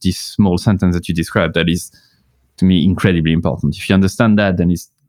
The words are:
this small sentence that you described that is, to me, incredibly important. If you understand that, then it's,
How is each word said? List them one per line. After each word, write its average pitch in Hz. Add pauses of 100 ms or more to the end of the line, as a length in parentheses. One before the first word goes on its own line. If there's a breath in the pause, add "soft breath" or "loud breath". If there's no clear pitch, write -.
this 92
small 95
sentence 92
that 87
you 85
described 82
that 82
is, 87 (680 soft breath)
to 92
me, 90
incredibly 87
important. 73
If -
you 101
understand 104
that, 98
then 87
it's, 85 (180)